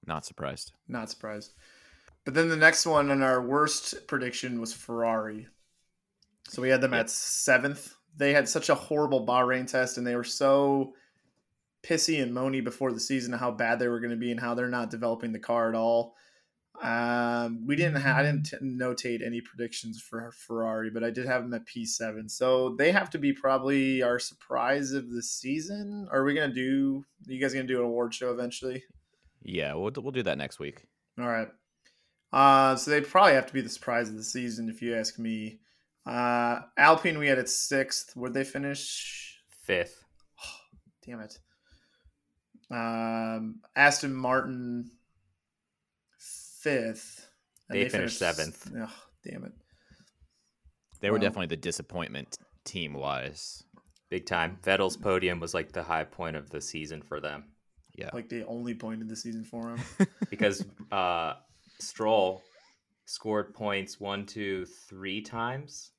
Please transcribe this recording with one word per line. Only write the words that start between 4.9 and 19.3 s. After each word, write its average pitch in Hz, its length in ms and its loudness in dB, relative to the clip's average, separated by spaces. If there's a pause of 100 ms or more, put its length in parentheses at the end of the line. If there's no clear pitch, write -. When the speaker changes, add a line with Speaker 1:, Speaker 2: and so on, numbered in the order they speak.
Speaker 2:
So - 120 -8
we 131 80 2
had 127 120 6
them 131 120 2
Speaker 1:
Yep. 117 80 4
Speaker 2:
at 113 80 0
seventh. - 880 2 (200)
They 143 180 4
had 143 160 6
such 156 200 -2
a 147 60 8
horrible 143 500 0
Bahrain 127 420 2
test, 127 300 0
and 123 80 -4
they 120 100 0
were 120 80 -2
so 139 720 4 (880)
pissy 160 380 2
and 120 120 -2
moany 131 300 0
before 120 280 -2
the 113 80 -6
season 123 340 -2
how 123 180 0
bad 117 280 0
they 123 80 2
were 120 120 0
gonna 117 180 -4
be 120 140 -2
and 117 80 -4
how 120 140 -2
they're 123 140 0
not 120 220 -2
developing 113 420 -2
the 113 80 -6
car 117 300 2
at 113 60 -2
all. 117 400 2 (680)
Um, 120 840 0
we 143 100 0
didn't 160 260 2
ha-, 135 160 4
I 139 60 4
didn't 147 240 2
t-, - 140 -10
notate 127 640 -2
any 117 160 -4